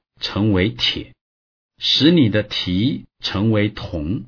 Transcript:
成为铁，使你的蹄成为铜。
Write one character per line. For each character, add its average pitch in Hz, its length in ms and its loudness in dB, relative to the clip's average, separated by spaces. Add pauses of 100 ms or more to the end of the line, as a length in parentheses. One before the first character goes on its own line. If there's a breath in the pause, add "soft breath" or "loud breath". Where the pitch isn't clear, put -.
(200)
成 104 320 -2
为 92 180 2
铁， - 440 -6 (640)
使 131 320 2
你 151 200 6
的 104 120 0
蹄 104 600 -2 (160)
成 107 320 0
为 104 160 2
铜。 - 600 -6